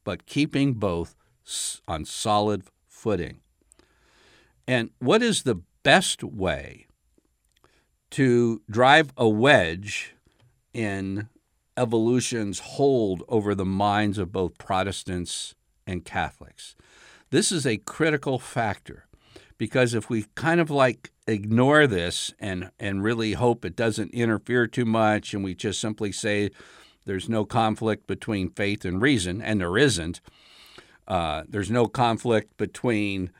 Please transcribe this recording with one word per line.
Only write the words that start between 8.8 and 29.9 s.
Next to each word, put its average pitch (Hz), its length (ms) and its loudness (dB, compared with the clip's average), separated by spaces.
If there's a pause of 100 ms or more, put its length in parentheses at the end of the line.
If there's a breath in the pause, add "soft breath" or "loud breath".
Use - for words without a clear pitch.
a 120 100 4
wedge 104 880 2 (580)
in 101 560 -4 (480)
evolution's 113 840 0
hold 117 680 0
over 104 280 0
the 95 100 -2
minds 101 520 0
of 92 140 -4
both 95 260 -4
Protestants 92 960 -6 (320)
and 90 180 -6
Catholics? - 720 -10 (560 soft breath)
This - 200 2
is 151 140 -2
a 113 120 0
critical 143 640 -2
factor, - 680 -6 (500 soft breath)
because 117 360 0
if 110 160 -4
we 110 160 -2 (100)
kind 165 240 2
of, 156 120 0
like, 131 400 2 (160)
ignore 117 580 4
this 87 540 -2
and, 92 400 -8
and 98 240 -2
really 113 300 0
hope 117 300 2
it 85 120 -8
doesn't 110 360 0
interfere 117 540 0
too 120 200 -2
much, 110 480 2
and 98 100 -4
we 95 100 -4
just 95 260 -4
simply 107 320 -4
say 104 380 -2 (560 loud breath)
there's 95 240 -4
no 110 160 0
conflict 110 640 -2
between 95 420 -4
faith 101 340 -4
and 92 160 -4
reason, 104 440 0
and 107 180 0
there 87 160 -2
isn't, 87 440 0 (880 soft breath)